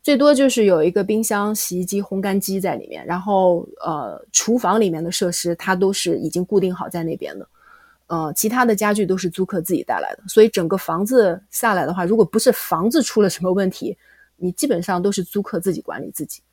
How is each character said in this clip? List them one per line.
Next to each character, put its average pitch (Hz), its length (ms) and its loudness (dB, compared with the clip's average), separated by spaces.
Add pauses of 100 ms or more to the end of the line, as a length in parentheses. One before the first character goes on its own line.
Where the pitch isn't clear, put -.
最 294 140 4
多 285 160 6
就 277 160 4
是 240 180 2
有 170 180 6
一 175 60 4
个 202 120 0
冰 214 220 0
箱、 208 300 -2
洗 180 260 -4
衣 185 40 -2
机、 196 160 -4
烘 196 200 -6
干 196 180 0
机 190 220 -2
在 180 160 -2
里 - 100 -12
面， - 180 -16
然 180 160 -4
后， 185 480 2 (160)
呃， 135 460 -6
厨 - 260 2
房 214 240 2
里 208 80 4
面 160 140 -2
的 170 80 -4
设 180 220 -2
施 170 240 -2
它 185 180 -2
都 190 180 2
是 175 260 -2
已 160 100 -4
经 180 160 -2
固 202 160 2
定 185 120 0
好 175 160 -8
在 170 140 -6
那 165 140 -4
边 73 220 -10
的， - 100 -18 (580)
呃， 160 280 -4
其 - 140 -2
他 247 160 0
的 226 120 4
家 208 180 0
具 208 100 0
都 185 120 0
是 185 120 -4
租 185 160 -4
客 180 160 -4
自 175 140 -4
己 143 80 -2
带 104 180 -4
来 50 140 -6
的。 - 140 -20
所 220 140 6
以 226 60 8
整 175 200 -2
个 190 80 0
房 175 280 -4
子 208 460 2
下 226 240 0
来 175 100 0
的 147 80 -2
话， 180 120 -2
如 196 120 2
果 220 80 6
不 190 140 0
是 240 140 4
房 175 360 -2
子 277 140 2
出 - 180 0
了 - 80 4
什 - 140 -4
么 185 100 0
问 190 160 0
题， - 300 -8 (380)
你 180 160 -4
基 - 140 -4
本 214 160 0
上 180 200 -2
都 202 80 2
是 190 140 -4
租 202 180 -4
客 196 160 -6
自 180 140 -2
己 - 80 -6
管 - 200 -12
理 151 140 -12
自 151 100 -8
己。 - 160 -14 (120)